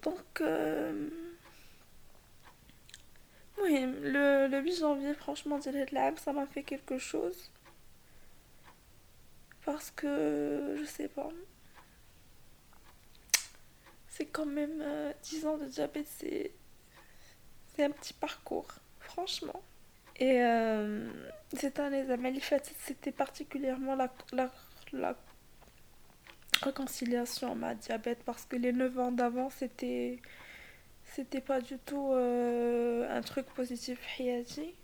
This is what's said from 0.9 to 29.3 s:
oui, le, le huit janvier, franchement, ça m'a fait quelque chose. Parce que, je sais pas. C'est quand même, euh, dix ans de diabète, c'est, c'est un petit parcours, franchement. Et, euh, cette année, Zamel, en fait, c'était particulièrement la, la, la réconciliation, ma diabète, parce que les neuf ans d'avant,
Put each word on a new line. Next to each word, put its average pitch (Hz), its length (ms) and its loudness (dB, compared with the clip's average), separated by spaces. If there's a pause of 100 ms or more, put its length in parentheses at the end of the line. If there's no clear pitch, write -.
oui, 330 120 6 (400)
le, 277 380 8
le 277 120 4
huit 349 140 2
janvier, 294 340 4
franchement, 294 480 -4
ça 285 720 0
m'a 277 200 0
fait 277 100 -4
quelque 269 340 -4
chose. - 420 -2 (2250)
Parce 302 280 -4
que, 294 880 0
je 302 60 -4
sais 294 220 -6
pas. 285 220 -6 (2750)
C'est - 160 -2
quand 311 220 -2 (120)
même, 302 220 0
euh, 294 400 -2
dix 311 240 -4
ans 311 140 2
de 285 60 -4
diabète, 294 420 -2 (100)
c'est, - 340 -2 (1160)
c'est - 160 2
un 285 80 4
petit - 240 -10 (100)
parcours, - 460 -6 (280)
franchement. - 640 -6 (540)
Et, 254 260 8
euh, 220 640 4 (480)
cette 277 240 -2
année, 277 260 2
Zamel, 254 320 2
en - 20 -2
fait, - 340 2 (120)
c'était - 260 -4
particulièrement 269 840 -2
la, 262 180 2 (220)
la, 254 180 2 (420)
la 254 220 0 (1500)
réconciliation, 240 880 -2
ma 233 220 -2
diabète, 226 500 -4
parce 233 200 -6
que - 100 -6
les 247 180 2
neuf 254 240 2
ans 247 140 2
d'avant, 247 400 2